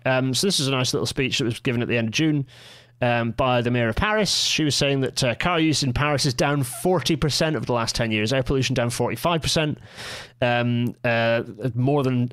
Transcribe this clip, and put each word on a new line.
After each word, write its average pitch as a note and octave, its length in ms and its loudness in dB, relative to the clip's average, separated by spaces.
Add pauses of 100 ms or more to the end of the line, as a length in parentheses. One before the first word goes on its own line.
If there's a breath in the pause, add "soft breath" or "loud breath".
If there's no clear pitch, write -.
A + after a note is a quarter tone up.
Um, C3 300 2
so D#3 100 0
this F#3+ 140 0
is C3+ 80 0
a C3+ 40 0
nice B2+ 220 0
little - 140 0
speech C3 320 -2
that C3 60 0
was A#2 160 -4
given A#2+ 200 0
at A2+ 60 -2
the A#2+ 100 0
end A2+ 120 0
of A2 40 -4
June, D3+ 320 2 (580 loud breath)
um, A#2 280 2
by B2 320 2
the A#2+ 80 0
mayor A#2+ 180 2
of A2+ 60 -2
Paris. G#3+ 340 0
She - 340 0
was C#3+ 120 0
saying C#3 240 0
that, - 240 -2
uh, A#2+ 100 2
car F3 260 0
use D#3+ 220 2
in C3+ 100 0
Paris C#3+ 340 0
is B2 100 0
down D3 260 2
forty F3 540 0
percent D#3 400 0
over A#2 100 -4
the B2+ 80 0
last A2+ 220 0
ten A2+ 160 0
years, G#2+ 200 0
air C3+ 120 2
pollution C3+ 320 0
down A#2+ 160 0
forty-five C3+ 500 -2
percent, D#3 380 0 (640 loud breath)
um, A#2+ 500 2 (100)
uh, A#2 380 2 (320)
more C3+ 300 2
than B2 300 0